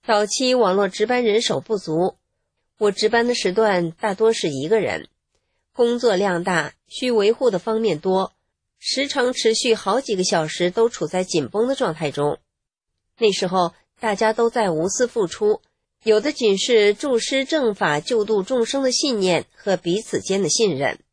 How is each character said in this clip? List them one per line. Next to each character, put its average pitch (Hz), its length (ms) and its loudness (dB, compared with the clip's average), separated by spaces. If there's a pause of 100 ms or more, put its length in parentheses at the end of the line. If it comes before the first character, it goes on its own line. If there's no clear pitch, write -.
早 214 180 2
期 254 300 0
网 202 220 2
络 202 100 2
值 190 180 -2
班 247 200 0
人 220 180 2
手 151 180 -2
不 - 160 -6
足， 170 400 -2 (600)
我 208 140 2
值 214 160 -2
班 233 180 2
的 247 80 0
时 202 180 -2
段 190 380 2
大 202 240 -4
多 220 180 2
是 208 180 -2
一 139 180 -6
个 220 100 2
人， 104 300 -4 (640)
工 240 260 0
作 233 160 2
量 180 300 0
大， 165 300 -2 (120)
需 - 240 -4
维 214 220 4
护 240 180 2
的 190 80 -2
方 220 220 -2
面 196 180 0
多， 190 340 -2 (460)
时 277 300 -4
常 254 240 0
持 226 220 2
续 226 200 2
好 208 260 0
几 247 140 -6
个 180 80 -2
小 170 240 0
时 175 240 -2
都 226 180 2
处 170 200 -4
在 185 160 -2
紧 151 240 -2
绷 214 180 0
的 269 80 -2
状 233 180 -2
态 156 200 -4
中。 147 260 -2 (800)
那 214 140 2
时 185 160 -4
候 175 260 0 (240)
大 220 160 -2
家 220 180 2
都 233 160 2
在 226 220 0
无 160 180 0
私 233 200 -2
付 214 180 -2
出， 208 340 0 (440)
有 214 160 4
的 269 100 -2
仅 220 260 0
是 208 380 4
助 254 240 -2
师 269 260 -2
正 262 300 0
法 160 240 0
救 214 260 -2
度 202 200 0
众 240 200 -2
生 269 200 -4
的 254 80 0
信 254 260 -2
念 180 280 0 (100)
和 190 200 -2
彼 175 240 -2
此 - 200 -6
间 190 200 -4
的 185 80 0
信 190 280 2
任。 135 240 -4 (120)